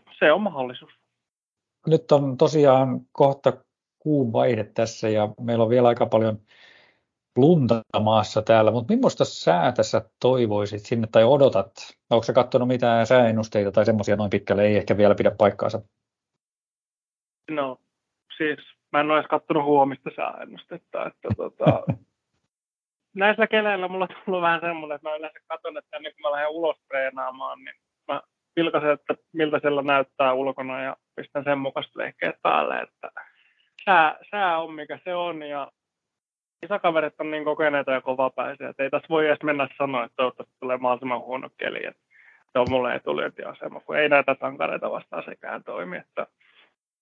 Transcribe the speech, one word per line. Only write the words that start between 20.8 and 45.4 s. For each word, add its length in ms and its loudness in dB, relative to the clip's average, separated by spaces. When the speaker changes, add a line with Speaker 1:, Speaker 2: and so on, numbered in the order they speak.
Speaker 1:
että 220 -14
tota, 460 0
<laughs> 720 -20
näillä 320 2
keleillä 400 -2
mulla 220 -4
on 60 -20
tullut 160 -2
vähän 200 0
semmoinen, 340 -8
että 140 -12
mä 60 -6
yleensä 320 -14
katson, 300 -12
että 200 -16
ennen 160 -14
kuin 80 -20
mä 100 -4
lähden 180 -4
ulos 280 -4
treenaamaan, 760 -8
niin 120 -20
mä 140 -6
vilkaisen, 360 0
että 240 -4
miltä 260 0
siellä 220 0
näyttää 520 0
ulkona 480 -6
ja 160 -10
pistän 280 -10
sen 140 0
mukaista 420 -8
vehkeet 420 -6
päälle, 380 0
että 320 -14
sää, 340 4
sää 280 -2
on 140 -10
mikä 300 -12
se 120 -8
on 280 -6
ja 280 -10
kisakaverit 580 -2
on 120 -8
niin 140 -6
kokeneita 460 0
ja 100 -2
kovapäisiä, 680 -4
että 140 -6
ei 60 -4
tässä 200 -4
voi 180 2
edes 160 0
mennä 240 -2
sanoa, 260 -4
että 120 -14
toivottavasti 440 -6
tulee 180 -6
mahdollisimman 440 -4
huono 360 -10
keli, 280 -8
että 180 -14
se 80 0
on 100 2
mulle 260 0
etulyöntiasema, 840 -8
kun 180 -6
ei 120 2
näitä 300 2
sankareita 520 -6
vastaan 320 -10
sekään 400 -14